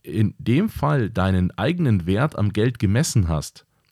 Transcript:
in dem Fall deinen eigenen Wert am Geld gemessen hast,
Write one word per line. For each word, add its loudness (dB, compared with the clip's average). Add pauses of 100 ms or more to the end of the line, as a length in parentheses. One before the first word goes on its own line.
in -2
dem 0
Fall -2
deinen 0
eigenen 0
Wert 0
am 0
Geld 0
gemessen 2
hast, -4 (280)